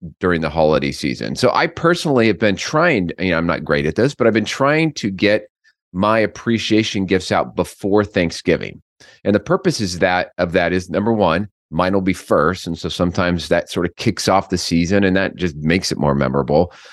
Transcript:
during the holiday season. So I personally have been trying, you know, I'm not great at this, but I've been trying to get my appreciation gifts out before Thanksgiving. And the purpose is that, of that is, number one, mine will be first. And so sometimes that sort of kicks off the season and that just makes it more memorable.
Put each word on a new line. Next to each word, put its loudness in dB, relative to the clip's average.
during 0
the -2
holiday 2
season. -6
So 0
I 0
personally 0
have 2
been 2
trying, 0
you 0
know, 2
I'm 0
not -2
great 0
at -2
this, 2
but 0
I've 4
been 0
trying 0
to -6
get 0
my 2
appreciation 0
gifts -2
out 0
before 0
Thanksgiving. -2
And 2
the 2
purpose -2
is -4
that, 0
of -2
that 2
is, -2
number 0
one, 2
mine 0
will 0
be 0
first. 0
And -6
so -8
sometimes 0
that 0
sort -4
of -6
kicks -2
off 2
the -2
season 0
and 2
that 0
just -4
makes 0
it -4
more 0
memorable. 2